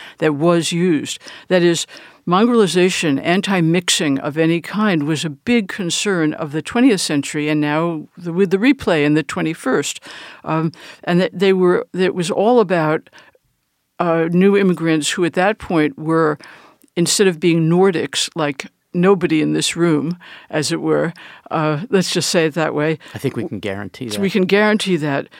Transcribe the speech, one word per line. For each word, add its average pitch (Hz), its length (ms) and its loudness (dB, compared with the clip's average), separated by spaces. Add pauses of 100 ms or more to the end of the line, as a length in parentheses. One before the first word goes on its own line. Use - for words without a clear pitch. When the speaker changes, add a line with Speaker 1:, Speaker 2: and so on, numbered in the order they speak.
(180)
Speaker 1:
that 156 180 0
was 165 340 2
used. 170 480 0 (300)
That 185 140 4
is, 170 220 2 (400)
mongrelization, 180 1000 2
anti-mixing 175 960 0
of 147 180 -6
any 165 220 2
kind, 190 420 -2
was 147 220 -2
a 165 60 -4
big 226 360 -2
concern 175 640 -2
of 151 200 -8
the 156 100 -4
twentieth 240 380 2
century, 151 480 -4
and 151 120 0
now 156 460 -2 (100)
the, 175 160 -10
with 180 180 2
the 190 80 2
replay 196 460 2
in 147 100 4
the 156 100 2
twenty-first. 160 760 -4 (460)
Um, 160 260 -2 (320)
and 175 180 0
that - 160 -2
they 190 180 2
were, 180 380 2
that 185 120 -2
it 185 100 0
was 175 160 -4
all 226 300 2
about, 160 500 -2 (920)
uh, 165 320 0
new 196 240 4
immigrants 165 540 0
who 180 140 -2
at 165 100 -2
that 196 240 0
point 151 380 0
were, 156 400 0 (600)
instead 175 320 2
of 170 100 -2
being 165 320 2
Nordics, 170 640 0
like 147 320 -4 (260)
nobody 175 480 2
in 151 120 0
this 156 240 -2
room, 165 420 0 (320)
as 147 220 -2
it 160 80 -4
were, 156 320 0 (400)
uh, 156 380 -2
let's 190 220 0
just 170 160 -2
say 165 180 2
it 143 80 -2
that 156 200 -2
way. 151 240 -2 (160)
Speaker 2:
I - 40 -12
think 131 180 -4
we 110 100 -6
can 95 140 -10
guarantee 101 480 -8
Speaker 1:
So 104 80 -8
Speaker 2:
that. - 40 -4
Speaker 1:
we 196 100 0
can 185 160 0
guarantee 202 500 2
that. 143 320 -4 (120)